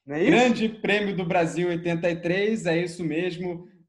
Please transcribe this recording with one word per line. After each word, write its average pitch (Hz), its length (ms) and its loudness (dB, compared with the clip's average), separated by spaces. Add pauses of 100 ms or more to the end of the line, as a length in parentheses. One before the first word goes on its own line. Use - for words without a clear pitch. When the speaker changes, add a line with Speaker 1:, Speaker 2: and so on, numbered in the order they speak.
Speaker 1:
não 143 120 -8
é 165 80 0
isso? 180 80 6
Speaker 2:
Grande 220 380 4
Prêmio 202 460 0
do 185 80 -2
Brasil 170 440 0
oitenta 170 420 -2
e 170 60 0
três, 180 500 -2
é 165 180 2
isso 170 200 -8
mesmo, 175 640 -4 (220)